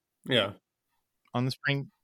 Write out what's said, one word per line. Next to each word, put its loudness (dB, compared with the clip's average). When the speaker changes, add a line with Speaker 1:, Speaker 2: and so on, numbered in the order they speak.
Speaker 1:
Yeah. 2
Speaker 2:
On 0
the 0
spring? -2